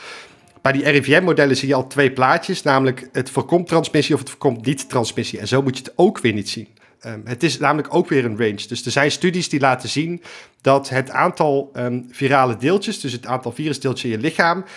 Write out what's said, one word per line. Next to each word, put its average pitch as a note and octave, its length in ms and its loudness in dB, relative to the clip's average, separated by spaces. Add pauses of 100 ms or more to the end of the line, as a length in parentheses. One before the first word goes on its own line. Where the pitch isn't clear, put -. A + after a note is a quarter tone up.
(600)
Bij C3+ 100 2
die C#3 180 0
R D3 60 4
I C#3 80 4
V D3 160 4
M-modellen D3 380 4
zie C3+ 100 -4
je C3+ 80 2
al C3 120 -2
twee C#3 240 2
plaatjes, D3 520 0
namelijk C3+ 480 2
het C3+ 180 -4
voorkomt E3+ 380 0
transmissie D#3 460 0
of C3+ 60 2
het - 100 -10
voorkomt A#2 360 -2
niet - 240 -4
transmissie. A2+ 500 -4
En A2 80 -8
zo C3 140 2
moet C3 160 -2
je - 60 -12
het - 120 -16
ook F3+ 240 2
weer A2+ 140 2
niet G2+ 160 -4
zien. A2 180 -10 (320)
Ehm, A2+ 240 -12
het B2 200 -6
is C#3 140 0
namelijk D3 360 0
ook F3 160 2
weer C3+ 160 2
een G#2+ 120 -2
range. G#2+ 300 -2
Dus - 180 -8
er A#2+ 60 -4
zijn C#3+ 200 2
studies F3+ 380 -2
die D3+ 100 0
laten C3 300 2
zien E3 320 -4 (400)
dat C3+ 280 4
het C3 200 -2
aantal, D3 640 0
ehm, B2 260 -4 (100)
virale C3 480 2
deeltjes, G3 420 0
dus C3+ 120 -6
het A#2+ 140 -10
aantal A#2+ 260 -4
virusdeeltjes C#3 520 -4
in A2+ 140 -2
je A2 60 -4
lichaam, E3+ 400 0 (140)